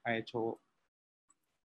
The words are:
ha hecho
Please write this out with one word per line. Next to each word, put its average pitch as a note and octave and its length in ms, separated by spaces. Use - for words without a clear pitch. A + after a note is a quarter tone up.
ha A#2 120
hecho A2+ 440